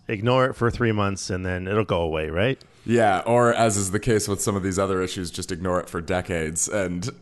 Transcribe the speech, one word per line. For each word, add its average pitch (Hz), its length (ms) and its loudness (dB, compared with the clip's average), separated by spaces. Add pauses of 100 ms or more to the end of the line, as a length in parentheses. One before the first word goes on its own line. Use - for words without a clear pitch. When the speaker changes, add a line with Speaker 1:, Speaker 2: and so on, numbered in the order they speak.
Speaker 1:
ignore 123 380 2
it 131 100 0
for 117 160 2
three 113 220 2
months, 98 360 -2
and 92 160 -4
then 90 220 -4
it'll 104 160 2
go 95 160 0
away, 78 300 -2
right? 101 280 0 (280)
Speaker 2:
Yeah, 107 400 4
or 120 280 6
as 113 220 2
is 98 160 -2
the 101 80 0
case 107 300 2
with 98 120 -2
some 104 140 0
of 95 80 -2
these 95 160 0
other 98 220 0
issues, 90 280 -4
just 90 220 -8
ignore 90 300 -2
it - 80 -10
for 90 100 -6
decades, 85 680 -2
and 92 400 -4 (120)